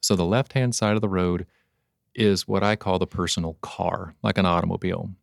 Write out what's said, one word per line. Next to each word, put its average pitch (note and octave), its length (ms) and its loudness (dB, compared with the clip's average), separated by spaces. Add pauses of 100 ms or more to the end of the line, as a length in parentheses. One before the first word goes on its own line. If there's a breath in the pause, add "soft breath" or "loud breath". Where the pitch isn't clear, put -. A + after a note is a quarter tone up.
So - 160 0
the F2 100 2
left-hand B2 500 0
side G#2+ 200 2
of A2 60 0
the G#2+ 80 -2
road F2+ 360 0 (680)
is G2+ 320 2
what G2 160 0
I G#2 120 4
call F#2 240 0
the F#2 80 0
personal E2+ 540 -4
car, F2+ 640 -6
like G2+ 140 0
an F#2+ 80 2
automobile. F2 680 0 (120)